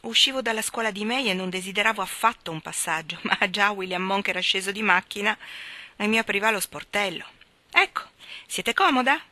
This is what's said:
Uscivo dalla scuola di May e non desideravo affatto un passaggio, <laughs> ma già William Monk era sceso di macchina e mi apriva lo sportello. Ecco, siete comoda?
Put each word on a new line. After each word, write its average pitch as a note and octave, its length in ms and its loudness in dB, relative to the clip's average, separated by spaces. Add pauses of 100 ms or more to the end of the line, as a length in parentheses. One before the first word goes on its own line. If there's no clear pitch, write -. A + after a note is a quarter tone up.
Uscivo B3 380 2
dalla A3+ 220 0
scuola A3+ 280 -2
di G3+ 140 -6
May A#3+ 240 0
e G3 60 2
non F#3 160 -2
desideravo G3 500 0
affatto A3 500 0
un D#3+ 100 -6
passaggio, E3 600 -4
<laughs> - 40 -16
ma F3 120 2 (140)
già G3+ 200 4
William F#3 320 -4
Monk G3 260 0
era F3+ 120 -2
sceso F#3+ 320 0
di G3+ 100 -4
macchina G3+ 540 2 (600)
e G#3 100 -4
mi A3 120 2
apriva G#3 320 2
lo G#3+ 100 2
sportello. F3+ 640 -4 (460)
Ecco, - 320 2 (440)
siete - 260 -4
comoda? C#4 480 4 (120)